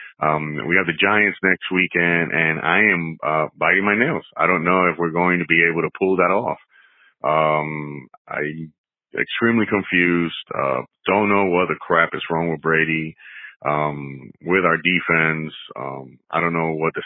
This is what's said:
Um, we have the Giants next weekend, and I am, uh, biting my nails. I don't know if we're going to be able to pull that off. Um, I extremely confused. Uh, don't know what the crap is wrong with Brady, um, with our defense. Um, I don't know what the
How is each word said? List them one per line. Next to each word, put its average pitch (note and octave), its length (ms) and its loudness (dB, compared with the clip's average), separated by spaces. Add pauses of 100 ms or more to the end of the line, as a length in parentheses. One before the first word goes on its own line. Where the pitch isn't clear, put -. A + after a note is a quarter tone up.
(200)
Um, D2+ 480 -2
we F2 100 2
have F#2 100 2
the E2+ 100 -2
Giants G2+ 460 2
next F#2 280 0
weekend, F2 600 2
and D#2+ 300 0
I E2+ 180 2
am, F2 420 2
uh, D#2 260 0 (100)
biting F2+ 280 2
my G2+ 120 2
nails. B2 280 -2 (100)
I D#2+ 120 2
don't F2 160 2
know F2+ 240 2
if D#2+ 100 -2
we're E2+ 140 -2
going F2 280 2
to E2+ 60 -4
be E2 240 2
able E2 120 -2
to E2 180 -4
pull F#2+ 180 2
that F2+ 160 4
off. A2+ 240 -2 (680)
Um, D2+ 840 -2 (200)
I D2+ 420 -8 (500)
extremely A#2 460 0
confused. F2 720 2 (180)
Uh, C2 280 -2 (240)
don't G2+ 240 2
know G2+ 160 2
what F2+ 220 2
the D2+ 120 -4
crap E2 340 0
is D2 160 -8
wrong E2 200 0
with D#2 120 -4
Brady, D#2+ 540 0 (500)
um, C#2+ 680 -4 (100)
with F2+ 240 2
our E2 120 2
defense. D#2+ 760 0 (220)
Um, C2+ 440 -12 (100)
I E2 100 -2
don't E2+ 140 0
know E2 200 0
what D#2+ 200 -2
the - 120 -8